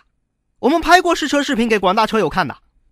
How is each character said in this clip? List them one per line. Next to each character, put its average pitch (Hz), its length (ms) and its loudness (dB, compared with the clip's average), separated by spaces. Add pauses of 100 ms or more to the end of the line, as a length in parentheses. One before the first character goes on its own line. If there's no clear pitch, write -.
(600)
我 233 100 0
们 330 100 2
拍 330 220 4
过 339 140 0
试 302 120 -6
车 285 140 0
视 277 140 -4
频 233 120 -2
给 214 120 0
广 190 160 0
大 220 100 2
车 214 140 -2
友 170 100 0
看 175 180 -2
的， 117 80 -10 (360)